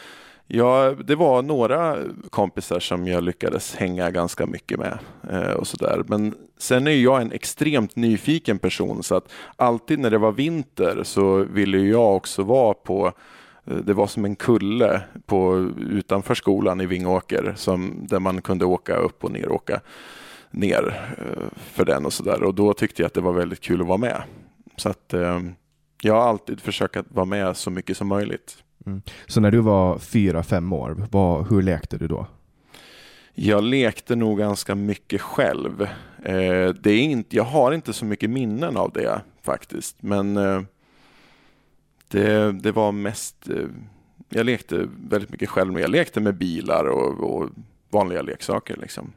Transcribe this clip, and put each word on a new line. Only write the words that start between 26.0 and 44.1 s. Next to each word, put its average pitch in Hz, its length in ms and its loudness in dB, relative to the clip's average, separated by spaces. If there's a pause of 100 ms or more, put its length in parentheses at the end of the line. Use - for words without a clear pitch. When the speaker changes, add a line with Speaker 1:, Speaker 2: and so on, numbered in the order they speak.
Speaker 1:
jag 107 120 4
har 113 160 6
alltid 110 320 -4
försökt - 360 -4
att 98 140 -6
vara 92 140 0
med 95 320 -2
så - 140 -6
mycket 92 260 -6
som 101 100 -4
möjligt. - 560 -6 (220)
Speaker 2:
Mm. 98 160 -8 (260)
Så - 140 2
när 104 100 6
du 117 80 6
var 98 400 4
fyra, 90 440 2
fem 90 300 -2
år, 82 380 -6
vad, 92 380 2
hur 101 120 4
lekte 87 360 -2
du 82 100 -4
då? - 200 -6 (1080)
Speaker 1:
Jag 104 300 2
lekte 123 520 0
nog 110 220 2
ganska 104 380 -2
mycket 101 460 -4
själv. - 600 -2 (420)
Eh, 92 460 2
det 92 220 2
är 107 80 6
inte, 131 360 -2
jag 110 80 4
har 131 280 4
inte 156 220 -4
så 117 120 -8
mycket 104 240 -2
minnen 127 480 -4
av 92 140 0
det 98 300 -2 (200)
faktiskt. - 640 -8
Men, 101 340 0
eh, 98 240 0 (1500)
det, 104 440 2
det 98 200 -2
var 104 200 2
mest, - 580 -8
eh, - 180 -4 (640)